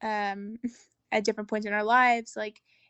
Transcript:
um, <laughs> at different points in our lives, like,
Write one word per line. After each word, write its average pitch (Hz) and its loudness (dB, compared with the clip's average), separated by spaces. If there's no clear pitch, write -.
um, 208 -4
<laughs> - -16
at 220 2
different 208 -2
points 214 -4
in 202 -2
our 214 0
lives, 233 4
like, 214 -10